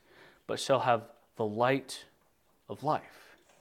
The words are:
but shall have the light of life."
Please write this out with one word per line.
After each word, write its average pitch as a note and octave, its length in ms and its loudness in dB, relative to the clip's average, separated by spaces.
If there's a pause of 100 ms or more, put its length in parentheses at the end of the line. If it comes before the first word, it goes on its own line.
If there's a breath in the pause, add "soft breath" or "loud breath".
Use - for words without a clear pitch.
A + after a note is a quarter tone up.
(460 soft breath)
but A2+ 140 -4
shall B2+ 220 2
have A#2 280 2 (260)
the A2+ 100 -2
light B2 600 0 (640)
of G#2+ 160 -12
life." - 540 -6 (240)